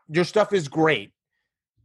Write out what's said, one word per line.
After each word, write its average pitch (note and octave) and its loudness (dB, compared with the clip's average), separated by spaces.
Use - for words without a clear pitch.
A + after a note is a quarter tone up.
your E3 0
stuff - 0
is F3 -2
great, D3+ 0